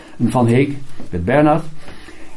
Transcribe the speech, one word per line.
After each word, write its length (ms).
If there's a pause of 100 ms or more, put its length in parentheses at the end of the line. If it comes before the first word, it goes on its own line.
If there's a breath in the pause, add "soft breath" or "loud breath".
(180 loud breath)
een 140
Van 160
Heek, 280 (340 loud breath)
met 160
Bernhard. 400 (720 loud breath)